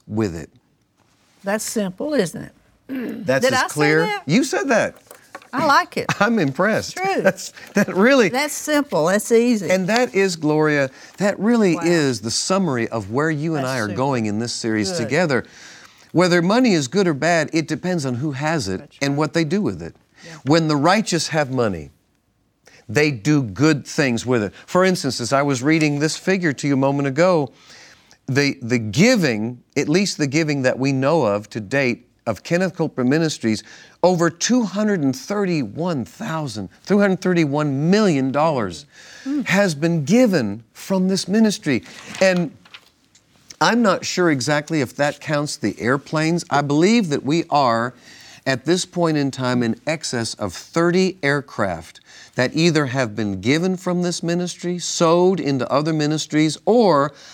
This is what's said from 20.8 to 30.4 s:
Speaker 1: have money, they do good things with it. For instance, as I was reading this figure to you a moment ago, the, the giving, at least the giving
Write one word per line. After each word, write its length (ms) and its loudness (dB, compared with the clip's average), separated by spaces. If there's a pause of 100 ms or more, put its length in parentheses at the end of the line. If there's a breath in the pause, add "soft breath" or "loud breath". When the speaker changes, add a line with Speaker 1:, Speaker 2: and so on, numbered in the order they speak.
Speaker 1:
have 240 -2
money, 380 -2 (1000 soft breath)
they 240 2
do 300 0
good 440 0
things 400 -2
with 160 2
it. 100 -4 (140 loud breath)
For 180 2
instance, 360 -2
as 120 -6
I 100 2
was 200 -2
reading 380 2
this 160 -2
figure 360 -2
to 140 -8
you 80 0
a 20 2
moment 300 0
ago, 460 0 (760 loud breath)
the, 340 0
the 180 0
giving, 840 0 (140)
at 120 0
least 300 0
the 80 0
giving 360 0